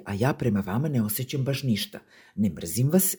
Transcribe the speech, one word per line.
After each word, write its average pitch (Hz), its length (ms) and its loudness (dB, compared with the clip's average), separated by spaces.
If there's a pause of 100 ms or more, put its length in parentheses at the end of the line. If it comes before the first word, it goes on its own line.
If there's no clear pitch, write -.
a 98 100 -6
ja 123 180 2
prema 104 280 0
vama 110 280 -2
ne 127 140 2
osjećam 127 420 -2
baš 135 180 -2
ništa. 117 360 -2 (360)
Ne 101 160 2
mrzim 117 400 0
vas, 185 280 4